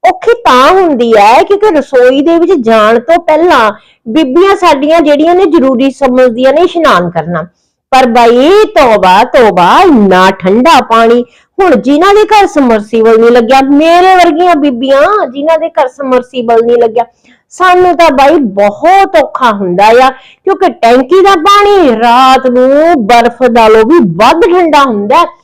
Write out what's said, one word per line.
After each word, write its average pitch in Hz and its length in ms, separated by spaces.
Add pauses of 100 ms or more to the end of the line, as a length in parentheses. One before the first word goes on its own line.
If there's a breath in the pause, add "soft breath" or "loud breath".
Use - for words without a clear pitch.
ਔਖੀ 370 300 (100)
ਤਾਂ 269 300
ਹੁੰਦੀ 285 400
ਹੈ 220 300
ਕਿਉਂਕਿ 403 280
ਰਸੋਈ 262 520
ਦੇ 330 160
ਵਿੱਚ 349 140 (100)
ਜਾਣ 220 380
ਤੋਂ 330 200
ਪਹਿਲਾਂ 311 500 (360 loud breath)
ਬੀਬੀਆਂ 311 500
ਸਾਡੀਆਂ 330 440
ਜਿਹੜੀਆਂ 302 340
ਨੇ 370 120
ਜ਼ਰੂਰੀ 269 460
ਸਮਝਦੀਆਂ 254 600
ਨੇ 311 100
ਇਸ਼ਨਾਨ 262 480
ਕਰਨਾ। 165 320 (500)
ਪਰ 262 140
ਬਾਈ 247 580 (100)
ਤੌਬਾ 208 480 (100)
ਤੌਬਾ, 190 360 (140)
ਇੰਨਾ 196 480 (100)
ਠੰਡਾ 247 480
ਪਾਣੀ। 226 340 (360 soft breath)
ਹੁਣ 359 180
ਜਿਨ੍ਹਾਂ 294 380
ਦੇ 427 100
ਘਰ 415 220
ਸਮਰਸੀਬਲ 226 760
ਨਹੀਂ 233 100
ਲੱਗਿਆ, 247 300 (100)
ਮੇਰੇ 339 460
ਵਰਗੀਆਂ 349 400
ਬੀਬੀਆਂ 269 460 (240)
ਜਿਨ੍ਹਾਂ 285 320
ਦੇ 320 120
ਘਰ 277 180
ਸਮਰਸੀਬਲ 247 760
ਨਹੀਂ 240 140
ਲੱਗਿਆ, 233 260 (480 soft breath)
ਸਾਨੂੰ 359 440
ਤਾਂ 330 160
ਬਾਈ 277 240 (180)
ਬਹੁਤ 339 600
ਔਖਾ 262 340
ਹੁੰਦਾ 196 340 (200)
ਆ 262 60
ਕਿਉਂਕਿ - 640
ਟੈਂਕੀ 262 500
ਦਾ 392 120 (100)
ਪਾਣੀ 403 560
ਰਾਤ 254 460
ਨੂੰ 262 600
ਬਰਫ਼ 240 440
ਨਾਲੋਂ 226 340
ਵੀ 311 140 (180)
ਵੱਧ 277 280
ਠੰਡਾ 339 380
ਹੁੰਦਾ 226 360
ਹੈ 339 80 (180)